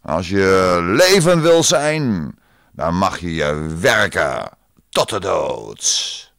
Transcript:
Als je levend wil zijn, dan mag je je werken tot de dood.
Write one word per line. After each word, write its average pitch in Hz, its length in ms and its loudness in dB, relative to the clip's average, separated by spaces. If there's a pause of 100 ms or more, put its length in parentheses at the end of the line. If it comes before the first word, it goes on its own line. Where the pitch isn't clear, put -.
Als 82 280 -4
je 95 500 4 (160)
levend 180 460 4
wil 165 220 4
zijn, 143 720 -2 (360)
dan 85 240 -4
mag 92 240 -2
je 87 140 -6
je 76 460 -4
werken 87 680 0 (400)
tot - 200 -2
de - 100 -4
dood. - 1200 -6